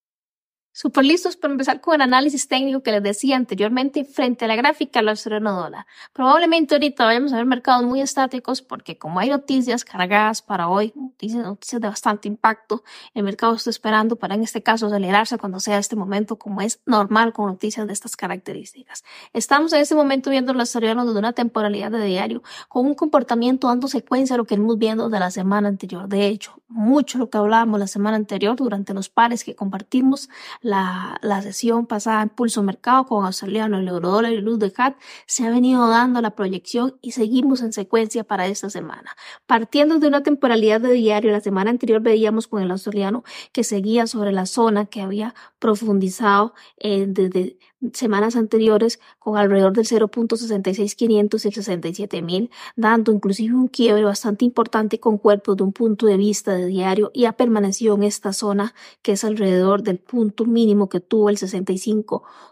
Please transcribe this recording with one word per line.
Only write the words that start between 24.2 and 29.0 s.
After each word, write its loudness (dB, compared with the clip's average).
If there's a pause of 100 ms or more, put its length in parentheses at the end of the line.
a 0
lo -2
que -2
venimos 0
viendo -2
de -2
la -2
semana 0
anterior. -6
De 0
hecho, -6 (160)
mucho 2
lo -2
que -4
hablábamos 2
la -2
semana -2
anterior -2
durante -4
los -6